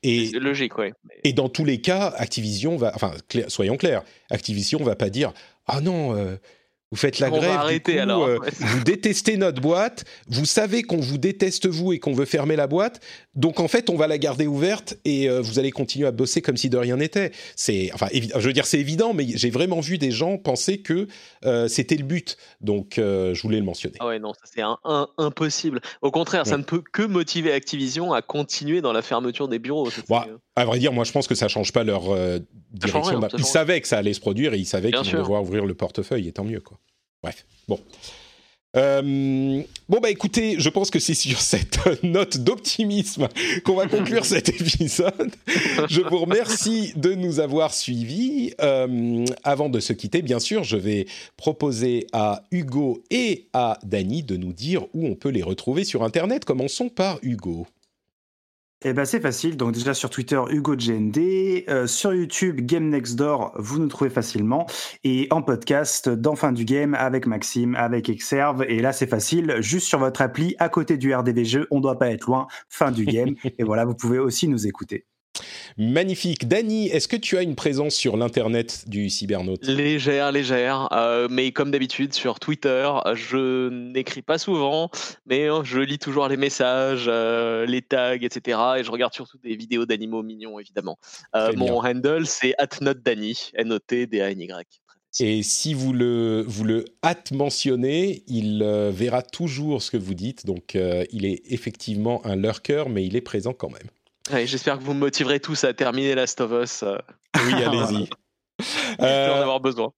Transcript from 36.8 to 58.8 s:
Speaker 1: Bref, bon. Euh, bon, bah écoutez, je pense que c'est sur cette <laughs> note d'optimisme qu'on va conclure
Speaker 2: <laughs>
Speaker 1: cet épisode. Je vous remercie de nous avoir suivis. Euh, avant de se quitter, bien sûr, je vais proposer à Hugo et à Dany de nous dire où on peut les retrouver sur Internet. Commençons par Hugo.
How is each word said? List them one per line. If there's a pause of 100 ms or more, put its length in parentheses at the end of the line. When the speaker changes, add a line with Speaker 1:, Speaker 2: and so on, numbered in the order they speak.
Speaker 1:
Bref, (220)
bon. (1000)
Euh, (260)
bon,
bah
écoutez,
je
pense
que
c'est
sur
cette (120)
<laughs>
note
d'optimisme (360)
qu'on
va
conclure
Speaker 2:
<laughs>
Speaker 1:
cet
épisode. (540)
Je
vous
remercie
de
nous
avoir
suivis.
Euh, (180)
avant
de
se
quitter,
bien
sûr,
je
vais (300)
proposer
à
Hugo
et
à
Dany
de
nous
dire (100)
où
on
peut
les
retrouver
sur
Internet.
Commençons
par
Hugo. (1160)